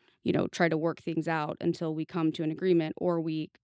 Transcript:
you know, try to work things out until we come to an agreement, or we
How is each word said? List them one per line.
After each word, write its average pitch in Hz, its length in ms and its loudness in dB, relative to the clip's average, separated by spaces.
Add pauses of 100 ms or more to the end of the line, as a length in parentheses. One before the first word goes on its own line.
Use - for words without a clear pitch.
(240)
you - 100 0
know, 95 140 2
try 170 220 2
to 160 80 2
work 160 240 -2
things 160 260 -2
out 156 340 -2
until 160 340 0
we 160 100 -4
come 160 280 0
to 165 100 -4
an 156 80 0
agreement, 165 460 2
or 175 220 0
we 160 300 -2 (140)